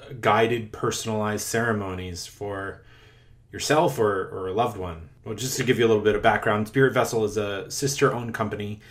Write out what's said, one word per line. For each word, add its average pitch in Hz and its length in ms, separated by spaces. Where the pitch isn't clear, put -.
guided, 110 520
personalized 107 760
ceremonies 95 800
for 98 560
yourself 147 480
or, 101 300
or 95 180
a 92 60
loved 107 240
one. 85 320
Well, 113 120
just 127 220
to 135 60
give 120 140
you 117 80
a 110 40
little 107 140
bit 104 120
of 98 80
background, 107 460
Spirit 135 240
Vessel 113 320
is 98 120
a 101 320
sister-owned 120 640
company 104 460